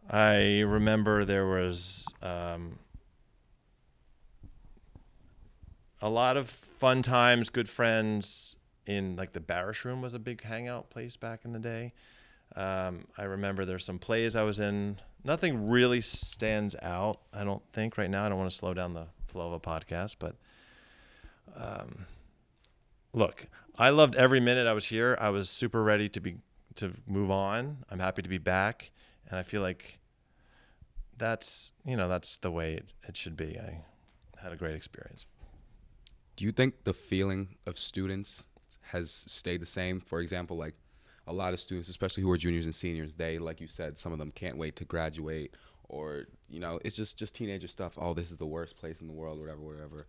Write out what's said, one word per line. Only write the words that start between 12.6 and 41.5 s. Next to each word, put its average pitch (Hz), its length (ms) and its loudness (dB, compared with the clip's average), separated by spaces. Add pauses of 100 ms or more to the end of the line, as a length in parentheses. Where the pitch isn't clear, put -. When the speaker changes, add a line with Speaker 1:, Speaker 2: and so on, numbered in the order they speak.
Speaker 1:
I - 80 -8
remember 98 400 -2
there's 92 200 -4
some 92 140 -6
plays 113 380 0
I 110 60 4
was 104 160 0
in. 101 420 0 (240)
Nothing 139 440 0
really 123 320 8
stands 107 800 -2
out, 92 380 -2 (120)
I 104 120 -6
don't 98 180 -2 (100)
think, 110 240 -2
right 98 140 0
now. 98 160 0
I - 20 2
don't 98 100 0
wanna 95 120 0
slow 90 240 -2
down 87 200 -4
the 82 120 -8 (220)
flow 85 180 -6
of 85 80 -6
a 82 60 -6
podcast, 85 580 -4
but, 80 160 -6 (1200)
um, 101 500 -10 (1080)
look, - 320 2 (320)
I 123 120 8
loved 147 260 8
every 131 240 8
minute 123 260 4
I 113 60 4
was 107 140 0
here. 117 340 2
I 107 100 2
was 98 180 2
super 113 340 0
ready 104 280 6
to 98 100 -6
be, 87 180 -6 (360)
to - 180 -6 (140)
move 98 240 2
on. 113 580 0
I'm 92 120 -6
happy 92 200 0
to 82 80 -6
be 92 100 0
back, 95 520 2 (380)
and 92 100 -6
I 90 60 -4
feel 104 180 -2
like - 380 -6 (1160)
that's, - 560 -4 (120)
you 127 120 -2
know, 92 120 2
that's 90 300 -2
the 90 120 -2
way 82 240 -2
it, - 120 -8 (200)
it 90 100 -12
should 82 200 -8
be. 80 220 -6
I 78 260 -10 (580)
had 90 100 -10
a 85 40 -12
great 80 180 -4
experience. - 500 -14 (1120)
Speaker 2:
Do - 80 -6
you 107 80 2
think 131 320 2
the 98 100 2
feeling 95 600 -2 (100)
of 90 120 -6
students 95 680 -4 (340)
has 87 300 -6
stayed - 500 -4
the 85 60 -10
same? 92 340 -2
For 85 200 -4
example, 87 360 -4
like, 80 180 -6 (540)
a 82 40 -6
lot 92 200 -2